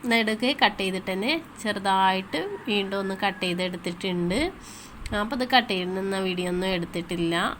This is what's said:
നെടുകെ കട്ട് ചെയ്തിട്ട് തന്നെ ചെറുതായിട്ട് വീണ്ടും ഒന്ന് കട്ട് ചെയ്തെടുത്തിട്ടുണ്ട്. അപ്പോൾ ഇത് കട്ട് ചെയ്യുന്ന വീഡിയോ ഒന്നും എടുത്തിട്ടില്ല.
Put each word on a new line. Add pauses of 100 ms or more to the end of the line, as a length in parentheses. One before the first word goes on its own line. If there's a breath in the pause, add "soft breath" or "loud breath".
നെടുകെ (100)
കട്ട്
ചെയ്തിട്ട്
തന്നെ (220)
ചെറുതായിട്ട് (180)
വീണ്ടും
ഒന്ന് (100)
കട്ട്
ചെയ്തെടുത്തിട്ടുണ്ട്. (680 loud breath)
അപ്പോൾ
ഇത്
കട്ട്
ചെയ്യുന്ന
വീഡിയോ
ഒന്നും
എടുത്തിട്ടില്ല. (240)